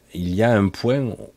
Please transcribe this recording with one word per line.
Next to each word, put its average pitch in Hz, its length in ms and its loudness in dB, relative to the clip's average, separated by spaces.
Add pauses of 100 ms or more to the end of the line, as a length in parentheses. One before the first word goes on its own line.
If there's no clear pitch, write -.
(140)
il 90 220 -4
y 104 80 2
a 120 80 4
un 101 160 4
point 123 480 -2 (220)